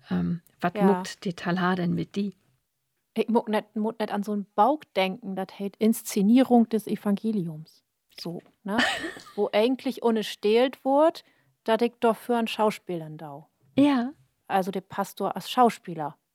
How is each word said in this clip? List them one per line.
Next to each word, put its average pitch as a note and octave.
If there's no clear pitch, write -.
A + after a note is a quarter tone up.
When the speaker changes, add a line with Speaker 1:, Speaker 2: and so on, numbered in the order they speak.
Speaker 1:
Ähm, F3
was F3+
Speaker 2:
Ja. G#3
Speaker 1:
muckt F#3+
die F3
Taler F3+
denn F3
mit E3
die? G3+
Speaker 2:
Ich A3+
muck A3+
net, G#3
muck A3
net G#3+
an G3+
so G#3
einen G#3
Bauk B3+
denken, F#3+
das F#3
heißt G3
Inszenierung A3+
des G#3+
Evangeliums. G3
So, E3+
ne? G3+
Speaker 1:
<laughs> -
Speaker 2:
Wo G3+
eigentlich A#3+
ohne A3+
stehlt A#3
wird, D4
dat A3
ich A#3+
doch A3+
für A#3+
einen A3+
Schauspieler F3+
dau. D#3
Speaker 1:
Ja. C#4
Speaker 2:
Also F#3+
der F#3+
Pastor -
als -
Schauspieler E3